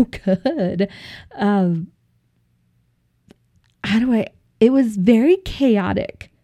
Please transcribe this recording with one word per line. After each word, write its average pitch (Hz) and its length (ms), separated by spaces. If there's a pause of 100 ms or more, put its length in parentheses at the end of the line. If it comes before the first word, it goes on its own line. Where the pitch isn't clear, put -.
(240)
good. 196 640 (480)
Um, 190 520 (2000)
how 202 140
do 247 140
I, 220 140 (340)
it 240 120
was 247 240
very 233 480
chaotic. 202 880 (140)